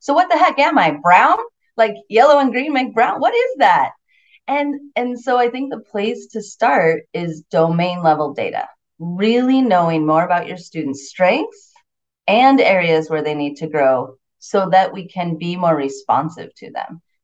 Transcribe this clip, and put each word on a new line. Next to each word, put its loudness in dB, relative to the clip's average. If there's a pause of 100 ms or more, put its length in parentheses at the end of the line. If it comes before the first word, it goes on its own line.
So -4
what 2
the 2
heck 2
am 2
I? 2
Brown? 4 (400)
Like, 2 (160)
yellow 6
and 2
green -4
make -2
brown? 0
What 0
is -2
that? 4 (580)
And, -4 (220)
and -4
so -2
I 2
think -8
the -10
place -8
to -8
start 0 (100)
is -8
domain 0
level 0
data, -6 (320)
really 0
knowing 2
more 2
about -2
your -12
students' -10
strengths -2 (560)
and 4
areas 2
where -2
they -4
need -6
to -8
grow 0 (240)
so -2
that 4
we -14
can -6
be -6
more 0
responsive -6
to -20
them, -14 (220)